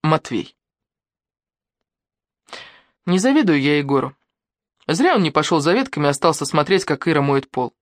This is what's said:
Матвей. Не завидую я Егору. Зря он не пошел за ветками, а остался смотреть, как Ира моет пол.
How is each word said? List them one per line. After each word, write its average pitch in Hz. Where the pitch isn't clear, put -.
Матвей. 127
Не 180
завидую 214
я 147
Егору. 139
Зря 269
он 208
не 156
пошел 156
за 160
ветками, 214
а -
остался 147
смотреть, 170
как -
Ира 156
моет 139
пол. 123